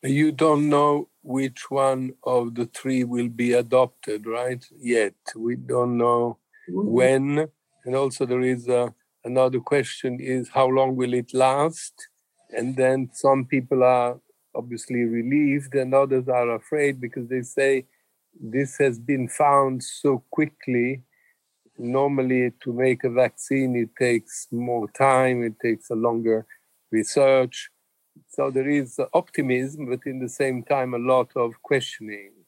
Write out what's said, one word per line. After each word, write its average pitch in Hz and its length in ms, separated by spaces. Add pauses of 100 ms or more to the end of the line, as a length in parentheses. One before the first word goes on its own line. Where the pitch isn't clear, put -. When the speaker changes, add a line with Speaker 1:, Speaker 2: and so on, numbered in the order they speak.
Speaker 1:
You 147 280
don't 151 360
know 147 420 (120)
which 135 480
one 131 440 (100)
of 120 320
the 120 100
three 131 380
will 120 260
be 120 240
adopted, 120 720
right? 123 400 (140)
Yet. 117 340 (220)
We 117 200
don't 123 420
know 120 420 (300)
Speaker 2:
Mm-hmm. 190 200
Speaker 1:
when. 135 580 (380)
And 127 100
also 135 300
there 127 160
is 123 260
a, 123 260 (300)
another 127 360
question 131 600
is, 131 300
how 131 180
long 131 280
will 123 180
it 123 200
last? 135 600 (580)
And 127 240
then 131 380
some 135 320
people 127 380
are 123 360 (340)
obviously 120 520
relieved 135 680
and 131 200
others 135 340
are 120 280
afraid 139 460
because 120 280
they 127 120
say 135 440 (540)
this 135 380
has 127 220
been 127 280
found 139 560
so - 460
quickly. 131 720 (760)
Normally 127 760 (120)
to 127 100
make 127 300
a - 60
vaccine, 127 680
it 113 220
takes - 540
more 120 400
time, 131 520
it 113 160
takes 113 300
a 120 60
longer 113 500 (460)
research. 131 800 (560)
So 139 240
there 131 180
is 139 300 (140)
optimism, 139 760
but 127 160
in 131 140
the 123 100
same 131 340
time, 131 300
a 120 60
lot 127 360
of 117 280
questioning. 107 680 (140)